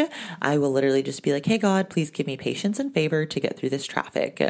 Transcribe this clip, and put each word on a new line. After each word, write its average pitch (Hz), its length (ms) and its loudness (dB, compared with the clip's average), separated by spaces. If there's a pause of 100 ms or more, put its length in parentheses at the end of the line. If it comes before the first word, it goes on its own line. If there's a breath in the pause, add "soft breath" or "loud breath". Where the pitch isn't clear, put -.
(420 loud breath)
I 147 160 2
will 143 140 2
literally 135 320 4
just 135 180 -6
be 147 120 2
like, 143 120 -2
"Hey, 226 120 4
God, 190 320 2
please 160 200 0
give - 160 -4
me 135 120 -6
patience 131 420 -2
and 277 140 -4
favor 156 320 2
to 151 140 -4
get - 180 -4
through 131 120 -2
this 135 160 -4
traffic." - 640 -2